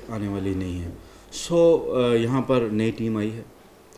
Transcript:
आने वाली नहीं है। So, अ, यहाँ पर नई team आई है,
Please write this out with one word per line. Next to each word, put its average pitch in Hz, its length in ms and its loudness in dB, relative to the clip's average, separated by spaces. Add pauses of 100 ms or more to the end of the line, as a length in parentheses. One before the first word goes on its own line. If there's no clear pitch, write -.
(120)
आने 104 160 -6
वाली 98 280 -4
नहीं 92 240 -6
है। 85 140 -10 (560)
So, 170 300 6
अ, 120 340 0
यहाँ 117 280 2
पर 117 300 0
नई 110 200 0
team 113 260 -4
आई 107 120 -2
है, 113 160 -10 (520)